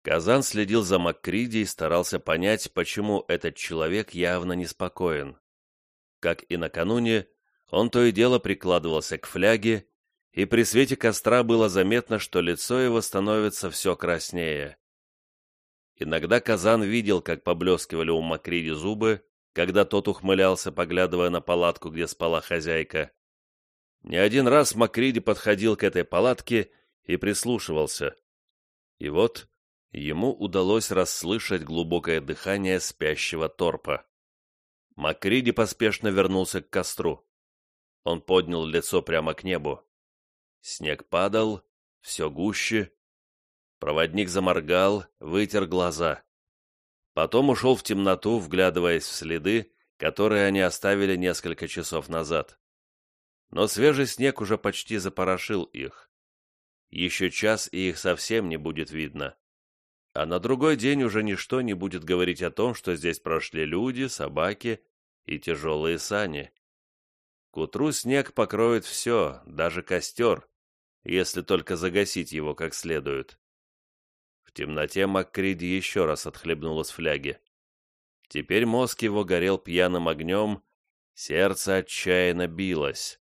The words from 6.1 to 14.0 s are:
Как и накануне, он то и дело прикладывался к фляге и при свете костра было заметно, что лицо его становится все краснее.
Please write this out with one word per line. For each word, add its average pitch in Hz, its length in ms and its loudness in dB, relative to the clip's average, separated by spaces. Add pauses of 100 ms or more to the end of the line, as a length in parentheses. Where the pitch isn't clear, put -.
Как 85 300 -2
и 87 80 -2
накануне, 104 720 0 (420)
он 110 200 2
то 120 140 4
и 117 80 8
дело 120 280 4
прикладывался 82 760 0
к - 80 -14
фляге 107 640 2 (480)
и 98 100 2
при 113 180 4
свете 131 320 4
костра 117 480 2
было 113 260 4
заметно, 101 500 2
что - 220 0
лицо 87 380 0
его 117 220 2
становится 101 720 0
все 87 240 0
краснее. 80 840 -4 (1160)